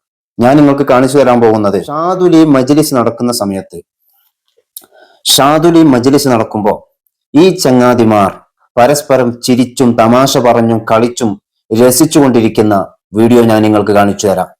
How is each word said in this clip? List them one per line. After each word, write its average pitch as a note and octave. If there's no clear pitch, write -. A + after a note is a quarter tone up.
ഞാൻ B2
നിങ്ങൾക്ക് C#3+
കാണിച്ചു C3+
തരാൻ B2
പോകുന്നത്, G#2+
ഷാദുലി E3
മജ്ലിസ് D3
നടക്കുന്ന A#2+
സമയത്ത്, G2
ഷാദുലി D#3+
മജ്ലിസ് C#3
നടക്കുമ്പോ A2
ഈ F3
ചങ്ങാതിമാർ A#2+
പരസ്പരം B2+
ചിരിച്ചും B2
തമാശ A#2+
പറഞ്ഞും A#2
കളിച്ചും A2+
രസിച്ചുകൊണ്ടിരിക്കുന്ന A#2
വീഡിയോ A#2
ഞാൻ A2
നിങ്ങൾക്ക് G#2+
കാണിച്ചു G2+
തരാം. F2+